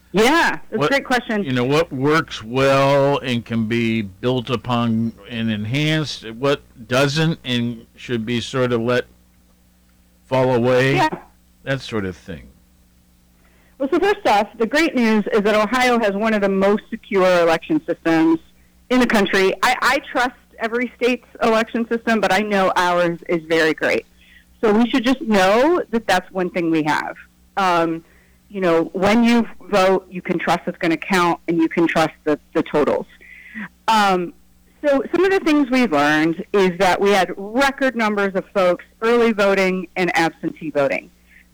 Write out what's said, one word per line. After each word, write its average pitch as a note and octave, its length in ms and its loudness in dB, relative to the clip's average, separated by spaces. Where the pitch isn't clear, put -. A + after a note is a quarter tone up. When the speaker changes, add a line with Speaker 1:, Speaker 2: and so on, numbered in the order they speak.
Speaker 1:
Yeah, B3 500 2
that's - 80 -6
Speaker 2:
What, C#3 80 0
Speaker 1:
a C4+ 80 0
great C4+ 100 -2
question. A3+ 380 -2
Speaker 2:
you C#3+ 100 -6
know, B2 120 0
what D3 280 0
works D3 500 -2
well C#3 760 2
and A#2+ 260 -4
can A2+ 220 -4
be A2+ 360 -2
built A#2+ 460 -4
upon A#2 640 -2
and A2+ 220 -4
enhanced, C3+ 840 -4
what C#3 300 -2
doesn't C#3+ 580 0
and A#2+ 420 -4
should A#2 280 -6
be A#2+ 160 -4
sort B2+ 320 -2
of A#2+ 80 0
let B2 260 -2
fall C3 300 0
away, B2+ 420 2
Speaker 1:
Yeah. D#4 120 2
Speaker 2:
that C3+ 160 -6
sort A2 240 -6
of F#2 120 -8
thing. C#2 320 -18
Speaker 1:
Well, C4+ 140 -4
so F4 60 2
first G4+ 280 0
off, - 300 0
the A3+ 100 -2
great D4+ 280 0
news A3 380 2
is A3 100 2
that G#3 140 2
Ohio A#3+ 420 2
has G#3+ 140 0
one G#3+ 200 -2
of G#3+ 80 0
the G3 80 0
most G3 420 2
secure F#3 500 2
election E3 440 0
systems E3 540 2
in B3+ 100 4
the A#3+ 60 4
country. G3 460 2
I, B3 180 2
I B3+ 160 0
trust C4 380 -4
every A#3 360 -4
state's B3 300 -2
election A3+ 460 0
system, A3+ 320 -2
but F#3+ 120 0
I F#3 60 2
know G3+ 380 0
ours F3 420 2
is E3+ 140 -2
very D#3+ 320 0
great. - 320 -2
So A3 120 4
we A#3 160 2
should C4+ 140 0
just B3+ 200 0
know A3 680 2
that A3+ 160 -4
that's F#3 240 -2
one F#3 200 -4
thing E3+ 200 -2
we D#3+ 140 0
have. - 320 -4
Um, E3+ 480 0
you G3+ 120 -10
know, E3 320 2
when G#3 320 2
you A#3 240 4
vote, F#3+ 460 2
you F3+ 140 -10
can E3+ 160 -2
trust E3+ 300 -2
it's F3 100 -8
gonna E3 180 0
count, F3 520 0
and E3+ 100 0
you D#3+ 100 2
can E3+ 200 0
trust D#3+ 340 0
the, D3+ 160 -2
the D#3+ 100 0
totals. - 440 0
Um, G3 440 2
so C#4 300 2
some F4 140 2
of F#4+ 80 2
the G4 80 2
things D4 300 2
we've B3+ 200 2
learned D#3 600 0
is F#3 260 2
that F#3 220 2
we G3+ 100 2
had F#3+ 260 2
record B3+ 600 -2
numbers G#3 400 -2
of F3 140 -6
folks F3+ 340 0
early A#3 300 4
voting F#3+ 640 0
and F3+ 200 -2
absentee D#3+ 540 -4
voting. C#3 400 -2